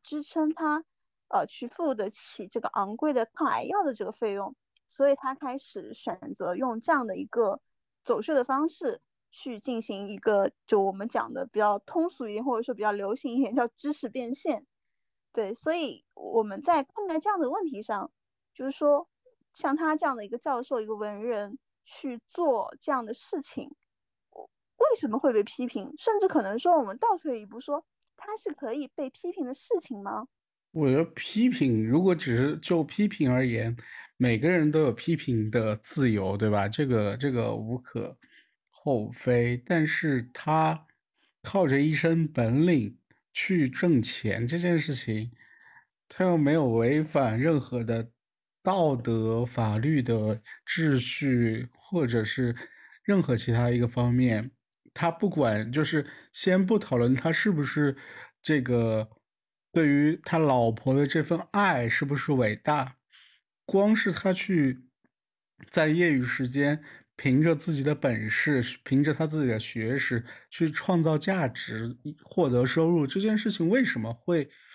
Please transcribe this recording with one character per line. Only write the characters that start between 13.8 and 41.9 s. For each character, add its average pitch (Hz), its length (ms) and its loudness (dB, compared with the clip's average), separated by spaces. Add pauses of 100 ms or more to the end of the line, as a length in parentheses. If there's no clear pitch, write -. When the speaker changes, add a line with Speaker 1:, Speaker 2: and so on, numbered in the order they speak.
Speaker 1:
识 - 160 -8
变 247 260 -8
现。 285 300 -6 (680)
对， 208 180 -4
所 302 220 -4
以 285 400 -6
我 220 280 -2
们 208 200 -8
在 320 220 2
看 415 220 -10
待 320 140 -2
这 359 80 -2
样 403 100 0
的 269 120 -2
问 370 160 -4
题 220 160 -8
上， 208 280 -6 (440)
就 254 100 -10
是 269 60 -4
说 294 400 2 (420)
像 285 240 -2
他 311 180 0
这 311 120 0
样 269 100 0
的 214 80 -10
一 202 40 -14
个 233 100 -8
教 254 240 -4
授， 254 180 -4
一 220 60 -6
个 214 100 -6
文 208 260 -6
人 214 360 -6 (260)
去 247 440 -12
做 285 520 -2
这 - 100 -6
样 254 140 -2
的 214 80 -10
事 277 300 -8
情， - 260 -12 (640)
为 - 640 -2
什 277 100 -4
么 214 100 -2
会 277 140 2
被 214 120 2
批 247 220 -8
评？ 208 320 -10
甚 440 200 0
至 427 80 4
可 311 160 2
能 202 160 -4
说 339 200 4
我 277 40 2
们 208 160 -8
倒 415 200 0
退 254 220 -6
一 208 60 -14
步 202 140 -16
说， 294 240 -6 (320)
他 - 200 -12
是 - 180 -10
可 233 180 -8
以 269 160 -6
被 277 220 -8
批 - 200 -10
评 359 140 -8
的 247 80 -6
事 - 160 -16 (120)
情 208 220 -12
吗？ 214 240 -8 (460)
Speaker 2:
我 151 160 0
觉 131 80 4
得 160 80 2
批 - 440 0
评， 123 380 2
如 139 160 4
果 185 120 4
只 139 220 0
是 135 200 2
就 165 260 0
批 208 240 0
评 147 260 0
而 131 140 2
言， 117 300 -2 (400)
每 120 200 4
个 139 140 2
人 156 220 4
都 156 80 4
有 139 120 4
批 165 220 -2
评 113 340 0
的 110 280 0
自 131 340 0
由， 98 260 0
对 104 140 2
吧？ 101 160 2
这 139 200 -2
个， 107 300 0
这 135 140 -2
个 110 240 -2
无 110 240 -6
可 - 400 -10 (500)
厚 113 420 -2
非。 120 540 0
但 165 220 2
是 143 360 0 (120)
他 160 520 0 (560)
靠 185 260 2
着 139 120 4
一 156 140 2